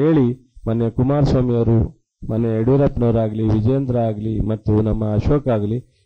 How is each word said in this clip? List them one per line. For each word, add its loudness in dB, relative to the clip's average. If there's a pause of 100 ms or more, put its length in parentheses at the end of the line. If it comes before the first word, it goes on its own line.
ಹೇಳಿ, 4 (380)
ಮೊನ್ನೆ 0 (100)
ಕುಮಾರಸ್ವಾಮಿ 2
ಅವರು, 2 (420)
ಮೊನ್ನೆ -4
ಯಡಿಯೂರಪ್ಪನವರಾಗ್ಲಿ, 0 (120)
ವಿಜೇಂದ್ರ 0 (120)
ಆಗ್ಲಿ -4 (160)
ಮತ್ತು -2 (140)
ನಮ್ಮ -2 (140)
ಅಶೋಕ್ 0
ಆಗ್ಲಿ, -2 (260)